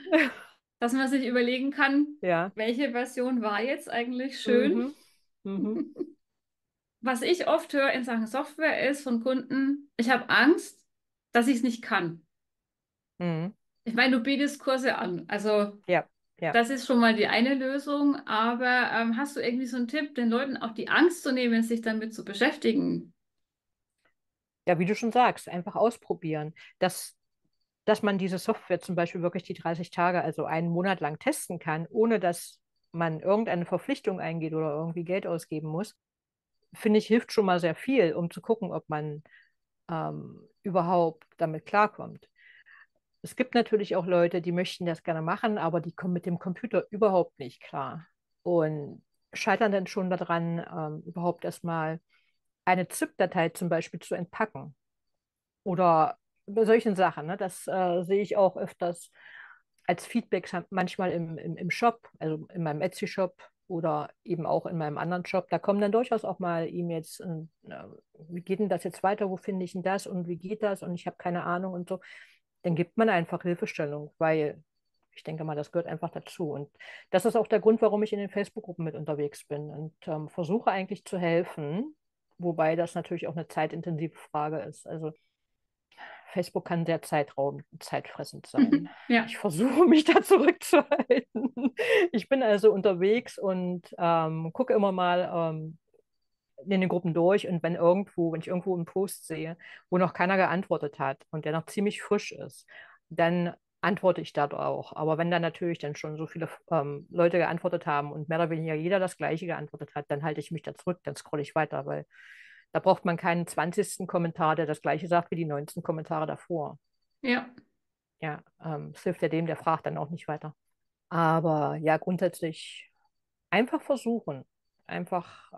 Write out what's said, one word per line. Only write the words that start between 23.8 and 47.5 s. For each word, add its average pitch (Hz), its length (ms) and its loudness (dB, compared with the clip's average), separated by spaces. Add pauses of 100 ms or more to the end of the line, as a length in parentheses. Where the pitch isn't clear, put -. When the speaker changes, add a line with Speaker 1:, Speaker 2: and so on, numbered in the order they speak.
Speaker 1:
Ja, 170 120 4
wie 180 80 2
du 208 80 2
schon 226 180 -2
sagst, 240 360 2
einfach 180 280 -8
ausprobieren. 160 800 -2 (240)
Das - 380 -2 (680)
dass 208 180 2
man 202 160 2
diese 185 200 -2
Software - 420 -2
zum 185 140 -6
Beispiel 170 280 -2
wirklich 175 220 -2
die 180 100 -8
dreißig 170 360 -6
Tage, 180 320 2
also 156 220 -2
einen 165 260 -2
Monat 180 300 0
lang 156 180 -4
testen 196 400 -4
kann, 165 320 -4
ohne 226 280 4
dass 175 420 -2 (320)
man 165 280 -2
irgendeine 185 460 2
Verpflichtung 190 540 -2
eingeht 160 340 -4
oder 160 180 0
irgendwie 165 320 -4
Geld 190 220 -2
ausgeben 160 420 -6
muss, 165 280 -6 (760)
finde 214 260 4
ich, 208 80 0
hilft 233 260 2
schon 214 120 4
mal 180 160 4
sehr 165 140 2
viel, 240 400 2
um 170 160 -2
zu 175 100 -14
gucken, 208 320 -2
ob 156 160 -8
man, 151 340 -4 (680)
ähm, 156 500 -6 (220)
überhaupt 175 640 2 (100)
damit 160 300 -2
klarkommt. 202 640 0 (920)
Es - 140 -14
gibt - 180 -2
natürlich 214 420 2
auch 175 100 0
Leute, 175 340 4
die 170 120 -2
möchten 175 340 -2
das 165 160 -2
gerne 160 200 -2
machen, 208 360 -2
aber 165 220 0
die 170 120 -8
kommen 180 220 -4
mit 175 120 -4
dem 175 120 -2
Computer 185 520 -4
überhaupt 190 480 2
nicht 127 240 -12